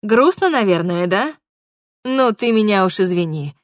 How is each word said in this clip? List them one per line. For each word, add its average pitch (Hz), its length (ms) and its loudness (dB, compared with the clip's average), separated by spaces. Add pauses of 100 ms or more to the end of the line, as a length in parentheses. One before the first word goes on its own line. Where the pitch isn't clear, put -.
Грустно, 262 460 2
наверное, 180 580 0
да? 214 280 -2 (680)
Ну, 262 280 0
ты 233 200 -2
меня 208 340 2
уж 180 140 -4
извини. 165 640 -4